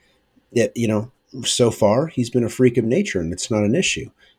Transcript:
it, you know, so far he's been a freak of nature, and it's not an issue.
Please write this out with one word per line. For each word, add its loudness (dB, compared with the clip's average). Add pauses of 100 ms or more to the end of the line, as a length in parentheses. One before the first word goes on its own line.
(520)
it, 0
you 0
know, -2 (340)
so 2
far 2
he's -4
been 0
a -2
freak 2
of 0
nature, 0
and -4
it's -8
not 2
an 2
issue. -2 (280)